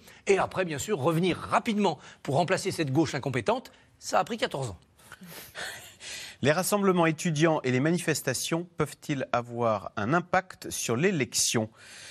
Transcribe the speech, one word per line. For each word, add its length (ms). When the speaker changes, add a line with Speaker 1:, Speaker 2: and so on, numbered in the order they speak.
Speaker 1:
et 100
après, 300
bien 120
sûr, 200
revenir 400
rapidement 600
pour 120
remplacer 360
cette 220
gauche 220
incompétente. 580
Ça 200
a 60
pris 120
quatorze 320
ans. 100
Speaker 2:
Les 100
rassemblements 520
étudiants 600
et 60
les 100
manifestations 840
peuvent-ils 540
avoir 640
un 180
impact 560
sur 260
l'élection ? 720